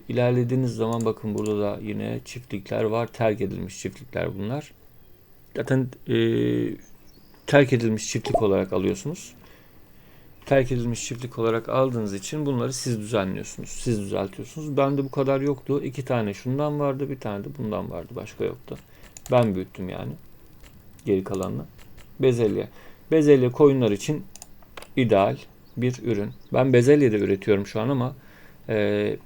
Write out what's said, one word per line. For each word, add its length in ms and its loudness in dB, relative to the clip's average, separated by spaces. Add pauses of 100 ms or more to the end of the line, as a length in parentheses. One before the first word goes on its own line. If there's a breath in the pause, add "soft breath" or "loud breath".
ilerlediğiniz 640 2
zaman 300 0
bakın 300 -2
burada 260 0
da 200 -2
yine 440 -6
çiftlikler 580 -6
var. 240 0
Terk 340 0
edilmiş 380 -6
çiftlikler 580 -6
bunlar. 340 -6 (840)
Zaten, 320 0 (200)
e, 80 0 (1300)
terk 260 6
edilmiş 360 0
çiftlik 320 -2
olarak 320 2
alıyorsunuz. 600 -2 (1120 loud breath)
Terk 260 2
edilmiş 340 -2
çiftlik 340 -8
olarak 300 0
aldığınız 440 0
için 320 -6
bunları 280 -2
siz 260 -4
düzenliyorsunuz. 720 -4
Siz 320 -2
düzeltiyorsunuz. 760 -6
Bende 260 2
bu 80 -8
kadar 300 0
yoktu. 420 -2
İki 220 -8
tane 280 -2
şundan 460 -2
vardı, 300 -2
bir 100 -8
tane 240 -6
de 40 -10 (100)
bundan 340 -4
vardı. 240 -10
Başka 280 -8
yoktu. 340 -6 (540 loud breath)
Ben 240 4
büyüttüm 340 -8
yani. 220 -8 (960)
Geri 180 2
kalanını. 420 -4 (540)
Bezelye. 480 2 (440 loud breath)
Bezelye 400 6
koyunlar 400 6
için 320 -2 (720)
ideal 420 6 (400)
bir 260 0
ürün. 260 -2 (240)
Ben 200 4
bezelye 380 8
de 60 2
üretiyorum 500 2
şu 140 -4
an 80 -2
ama... 260 -2 (540 loud breath)
e, 560 0